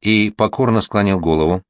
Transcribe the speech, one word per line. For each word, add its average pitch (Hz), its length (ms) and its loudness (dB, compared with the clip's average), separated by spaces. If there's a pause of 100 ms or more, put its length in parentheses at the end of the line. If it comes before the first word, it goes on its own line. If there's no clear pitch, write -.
и 107 300 0
покорно 113 500 0
склонил 98 380 0
голову, 80 500 0